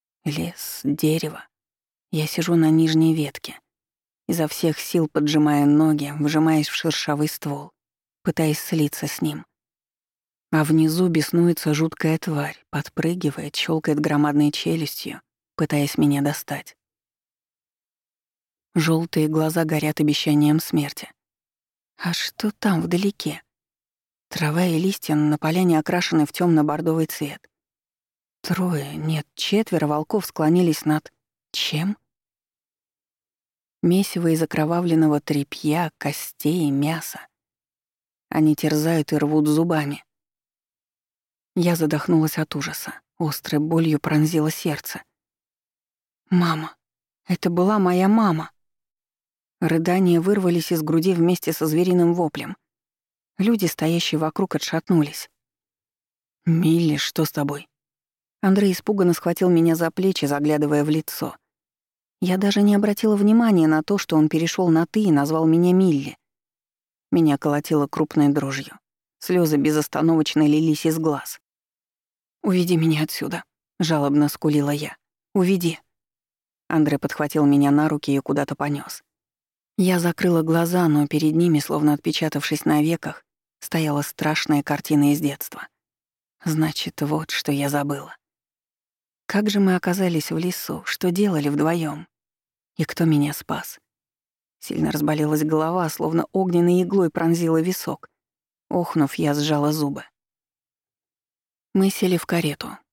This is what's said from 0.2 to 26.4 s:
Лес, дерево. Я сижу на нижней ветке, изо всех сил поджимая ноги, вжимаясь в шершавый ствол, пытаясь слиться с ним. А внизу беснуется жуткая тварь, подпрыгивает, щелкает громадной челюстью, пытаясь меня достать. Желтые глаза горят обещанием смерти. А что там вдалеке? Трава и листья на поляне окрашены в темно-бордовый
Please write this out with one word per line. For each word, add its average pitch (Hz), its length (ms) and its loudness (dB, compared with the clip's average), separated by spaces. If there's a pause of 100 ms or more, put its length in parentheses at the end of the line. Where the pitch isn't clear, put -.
Лес, 165 600 -8
дерево. 156 640 -4 (640)
Я 156 160 -2
сижу 170 280 -2
на 160 160 4
нижней 160 440 4
ветке, - 460 -6 (680)
изо 165 220 -2
всех - 300 -2
сил 165 300 -2
поджимая 147 580 2
ноги, 147 520 2
вжимаясь 156 500 2
в - 60 -8
шершавый 151 540 -2
ствол, 143 440 -10 (500)
пытаясь 156 380 0
слиться - 460 -2
с - 140 -10
ним. 156 240 -4 (1040)
А 156 140 2
внизу 160 440 2
беснуется 165 680 2
жуткая 160 440 0
тварь, 147 520 -6
подпрыгивает, 156 880 -4
щелкает 156 440 -2
громадной 147 520 2
челюстью, - 680 -6 (360)
пытаясь 147 420 -2
меня 143 240 2
достать. - 540 -6 (2000)
Желтые 160 540 0
глаза 156 360 0
горят 151 360 -2
обещанием 151 600 2
смерти. - 500 -4 (840)
А 170 160 -4
что - 400 -4
там 185 280 0
вдалеке? 175 600 -4 (840)
Трава 160 360 -2
и 165 140 0
листья 185 360 -2
на 151 240 2
поляне 170 400 2
окрашены 170 480 0
в - 60 -18
темно-бордовый 160 760 2